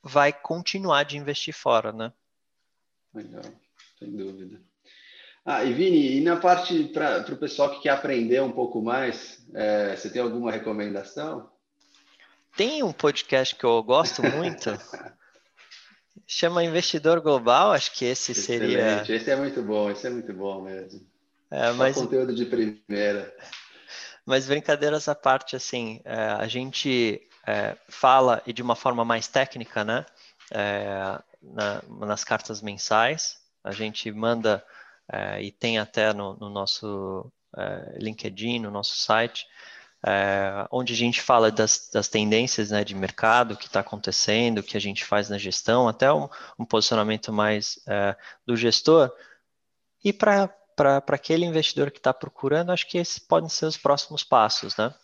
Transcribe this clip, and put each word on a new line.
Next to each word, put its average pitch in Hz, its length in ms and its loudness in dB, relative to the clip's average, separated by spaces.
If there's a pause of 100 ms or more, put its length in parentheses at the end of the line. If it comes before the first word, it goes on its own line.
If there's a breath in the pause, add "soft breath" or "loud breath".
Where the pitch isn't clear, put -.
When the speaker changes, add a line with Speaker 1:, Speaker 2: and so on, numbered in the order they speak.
Speaker 1:
vai 143 300 2
continuar 175 680 -2
de 143 160 -6
investir 143 340 -6
fora, 113 400 0
né? 113 180 -6 (1000)
Speaker 2:
Legal, - 300 -16 (560)
sem 101 120 -16
dúvida. 95 480 -12 (880 loud breath)
Ah, 135 180 -2
e 127 120 0
Vini, 151 420 4
e 139 60 2
na 170 140 4
parte 180 480 4
pra, 151 380 -2
pro 143 140 -10
pessoal 143 340 0
que - 120 -12
quer 143 80 0
aprender 127 500 0
um 131 120 0
pouco 120 280 -2
mais, 120 720 -4
é, 104 420 0
você 101 140 -10
tem 123 140 -2
alguma 120 280 -2
recomendação? 107 1000 -6 (1040 soft breath)
Speaker 1:
Tem 277 260 0
um 180 100 -2
podcast 139 640 0
que - 100 -10
eu 117 180 4
gosto 135 400 2
muito, 147 480 -2
Speaker 2:
<laughs> - 1600 -18
Speaker 1:
chama 170 380 0
Investidor 165 560 2
Global, 143 520 6
acho - 200 0
que - 120 -4
esse 123 300 -2
seria 113 680 0
Speaker 2:
Excelente, 107 100 -4
esse 113 180 -2
é 135 60 4
muito 139 260 -4
bom, 104 280 0
esse 101 160 -8
é 123 40 -4
muito 120 220 -8
bom 98 300 -8
mesmo. 95 440 -14 (440)
Speaker 1:
É, 135 180 -2
Speaker 2:
Só 120 60 0
Speaker 1:
mas 131 220 2
Speaker 2:
conteúdo 127 380 -2
de 117 120 -2
primeira. 104 880 -4 (880 loud breath)
Speaker 1:
Mas 131 220 0
brincadeiras 147 640 0
à 143 60 0
parte, 131 420 0
assim, 117 480 -6
é, 117 100 -8
a 110 320 -2
gente, 123 800 -2 (200)
é, 104 300 -2 (120)
fala 127 580 6
e 120 60 -8
de 120 100 -8
uma 120 140 0
forma 120 280 0
mais 113 220 -2
técnica, 120 560 -2
né? 117 240 -2 (460 soft breath)
É, 101 680 -4 (240)
na, 104 400 -6 (240)
nas 104 160 -4
cartas 107 380 -4
mensais, 110 800 -2 (260)
a 101 80 -8
gente 107 400 -8
manda, 110 520 0 (460 loud breath)
é, 101 320 -6
e 101 80 -8
tem 113 280 -2
até 107 340 0
no, 101 240 -6
no 104 140 -12
nosso, 98 840 -6 (240)
é, 98 420 -8
LinkedIn, 110 600 -6
no 107 100 -8
nosso 101 260 -6
site, - 520 0 (580 loud breath)
é, 98 640 0
onde 123 220 -4
a 113 40 -4
gente 120 240 0
fala 113 300 6
das, 107 420 0
das 104 160 0
tendências, 107 600 2
né, 104 140 0
de 101 100 -8
mercado, 110 600 2
o - 20 -10
que - 120 -14
tá - 120 0
acontecendo, 110 800 0
o 98 40 -4
que - 140 -8
a 101 40 0
gente 101 240 -4
faz 101 240 0
na 101 100 -4
gestão, 113 500 2
até 131 240 4
um, 147 160 -2 (300 loud breath)
um 113 60 -6
posicionamento 107 680 0
mais, 104 540 0
é, 101 300 0 (300 loud breath)
do 120 100 0
gestor. 127 540 4 (920 loud breath)
E 202 80 2
pra, 202 360 4 (260)
pra, 139 260 4
pra - 160 0
aquele 165 280 0
investidor 156 460 0
que - 100 -20
tá 131 140 2
procurando, 165 580 -2
acho 175 140 -2
que - 120 -4
esses - 200 -4
podem 160 320 2
ser - 160 -2
os 156 100 -2
próximos - 480 -2
passos, 107 520 2
né? 117 160 -2 (120)